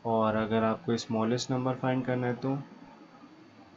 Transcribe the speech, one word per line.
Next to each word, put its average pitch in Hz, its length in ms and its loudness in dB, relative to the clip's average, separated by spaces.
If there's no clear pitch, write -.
और 110 280 4
अगर 110 280 2
आपको 110 340 0
smallest 113 540 0
number 127 240 0
find 127 300 0
करना 123 220 0
है 123 80 0
तो 135 220 -2